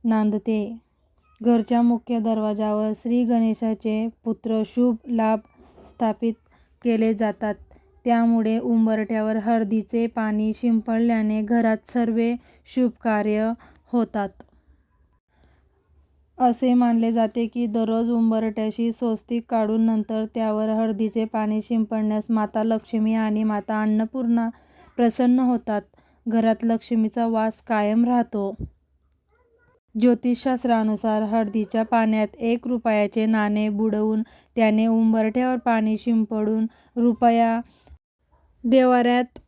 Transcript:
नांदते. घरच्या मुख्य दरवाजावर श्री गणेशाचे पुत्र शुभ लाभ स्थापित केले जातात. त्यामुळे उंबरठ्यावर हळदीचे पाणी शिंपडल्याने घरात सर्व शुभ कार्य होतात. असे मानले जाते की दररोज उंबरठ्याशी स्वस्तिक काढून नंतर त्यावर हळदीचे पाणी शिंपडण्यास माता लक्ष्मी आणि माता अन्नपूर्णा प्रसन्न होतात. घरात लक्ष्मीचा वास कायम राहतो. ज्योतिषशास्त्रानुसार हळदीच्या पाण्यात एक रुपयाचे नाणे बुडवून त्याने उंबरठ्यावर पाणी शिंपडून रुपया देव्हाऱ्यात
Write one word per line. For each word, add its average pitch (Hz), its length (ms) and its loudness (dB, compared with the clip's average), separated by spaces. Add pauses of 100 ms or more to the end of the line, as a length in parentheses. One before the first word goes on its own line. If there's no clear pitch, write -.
नांदते. 214 720 -2 (640)
घरच्या 233 400 2
मुख्य 233 360 0
दरवाजावर 214 760 -2
श्री 240 280 0
गणेशाचे 220 840 0 (160)
पुत्र 220 420 -2
शुभ 247 300 0 (100)
लाभ 220 320 0 (480)
स्थापित 226 480 -4 (500)
केले 226 300 2
जातात. 208 400 -4 (500)
त्यामुळे 233 540 2
उंबरठ्यावर 220 800 0
हळदीचे 226 680 0
पाणी 214 480 -2
शिंपडल्याने 226 880 0
घरात 220 500 0
सर्व 233 280 0 (540)
शुभ 247 160 2 (140)
कार्य 214 480 0 (400)
होतात. 214 360 -2 (2000)
असे 247 360 2
मानले 233 380 2
जाते 226 340 0
की 240 200 -4
दररोज 226 440 0
उंबरठ्याशी 220 840 0
स्वस्तिक 226 560 -4
काढून 220 320 0
नंतर 220 440 0 (100)
त्यावर 220 340 -2
हळदीचे 220 560 -2
पाणी 214 380 -4
शिंपडण्यास 214 680 -2
माता 214 320 -2
लक्ष्मी 220 520 -2
आणि 220 300 0
माता 214 380 -2
अन्नपूर्णा 226 680 0 (480)
प्रसन्न 247 440 2
होतात. 240 420 0 (460)
घरात 226 340 2
लक्ष्मीचा 226 640 0
वास 220 360 -2
कायम 214 420 0
राहतो. 233 500 -2 (1500)
ज्योतिषशास्त्रानुसार 233 1200 0
हळदीच्या 220 600 -2
पाण्यात 220 460 0 (100)
एक 233 300 -2
रुपयाचे 220 580 0
नाणे 214 420 0
बुडवून 214 540 -2 (340)
त्याने 220 300 2
उंबरठ्यावर 226 720 0
पाणी 220 420 0
शिंपडून 220 680 -2 (300)
रुपया 233 640 2 (1040)
देव्हाऱ्यात 247 840 2